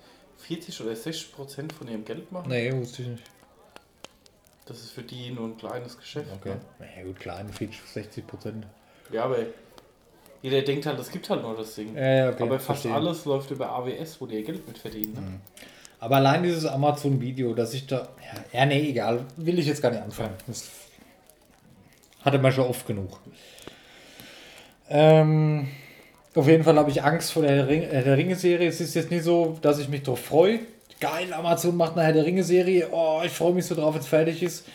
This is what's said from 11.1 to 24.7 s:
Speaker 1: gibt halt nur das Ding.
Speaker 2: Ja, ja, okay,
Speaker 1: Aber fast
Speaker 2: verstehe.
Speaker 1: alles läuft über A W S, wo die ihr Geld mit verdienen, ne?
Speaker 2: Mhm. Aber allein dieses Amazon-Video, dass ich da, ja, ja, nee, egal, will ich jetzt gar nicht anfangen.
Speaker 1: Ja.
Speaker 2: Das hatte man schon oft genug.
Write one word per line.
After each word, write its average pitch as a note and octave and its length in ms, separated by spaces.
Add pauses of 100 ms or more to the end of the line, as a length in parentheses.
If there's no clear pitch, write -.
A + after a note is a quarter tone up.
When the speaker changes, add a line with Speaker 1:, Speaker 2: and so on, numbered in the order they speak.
Speaker 1:
gibt - 180
halt G3 120
nur A2+ 140
das A2 200
Ding. A2 200
Speaker 2:
Ja, C#3 80 (120)
ja, C3 140
okay, B2 140
Speaker 1:
Aber B2 140
fast C3+ 80 (160)
Speaker 2:
verstehe. A#2 120
Speaker 1:
alles E3 320
läuft C#3 260
über B2+ 180
A B2 160
W B2+ 100
S, - 240
wo C3 60
die A2 100
ihr G#2+ 80
Geld F3 240
mit - 100
verdienen, G#2+ 360
ne? G#2 80
Speaker 2:
Mhm. F#2+ 200 (580)
Aber B2 180
allein C#3 260
dieses E3 220
Amazon-Video, C3+ 880
dass A#2 200
ich C3+ 140
da, B2+ 220 (420)
ja, A#2+ 80
ja, C#3 60
nee, D3 240
egal, A#2 360 (120)
will E3 200
ich D3+ 100
jetzt C#3+ 140
gar B2+ 80
nicht A2 140
anfangen. G#2 340
Speaker 1:
Ja. - 100
Speaker 2:
Das - 220 (1600)
hatte C3+ 140
man C3 120
schon C3 160
oft - 180
genug. G2 360 (1700)